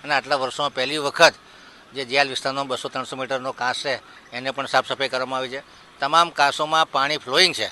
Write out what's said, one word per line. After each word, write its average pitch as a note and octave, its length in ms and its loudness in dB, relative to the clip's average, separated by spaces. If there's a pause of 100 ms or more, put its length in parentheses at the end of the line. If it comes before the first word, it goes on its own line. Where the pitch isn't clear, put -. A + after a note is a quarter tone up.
અને D3 100 -2
આટલા C3+ 220 0
વર્ષોમાં C3+ 380 -4
પહેલી C3+ 240 -2
વખત D3 360 6 (600)
જે C3+ 100 -8
જેલ C3+ 240 2
વિસ્તારનો C3+ 360 -4
બસો C3 240 -4
ત્રણસો C3 280 -8
મીટરનો C3 360 -4
કાંસ B2 240 -2
છે, C3 240 -4 (320)
એને B2+ 180 -6
પણ C3+ 160 -6
સાફ C3 220 0
સફાઈ C3+ 200 -2
કરવામાં C3 320 -4
આવી C3 80 -6
છે. C3+ 140 -10 (380)
તમામ D#3+ 300 4
કાંસોમાં D#3 600 2
પાણી C#3+ 260 0
ફ્લોઈંગ D3 380 2
છે A2 180 -4